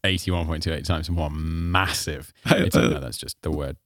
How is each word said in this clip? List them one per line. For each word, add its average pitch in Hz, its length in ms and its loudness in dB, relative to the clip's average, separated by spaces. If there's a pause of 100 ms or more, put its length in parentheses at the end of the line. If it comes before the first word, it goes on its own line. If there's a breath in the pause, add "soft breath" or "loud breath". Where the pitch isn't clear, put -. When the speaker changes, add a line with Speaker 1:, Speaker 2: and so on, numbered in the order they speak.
Speaker 1:
eighty-one 90 420 2
point 80 180 -2
two 85 100 0
eight 73 100 -6
times 80 240 0
more 82 220 0
massive. 80 1000 -2 (140)
Speaker 2:
I, - 120 6
Speaker 1:
It's - 200 2
like, - 100 6
Speaker 2:
uh, - 20 2
Speaker 1:
no, - 120 0
that's 64 160 -8
just - 260 -12
the 82 100 -2
word. 71 340 -4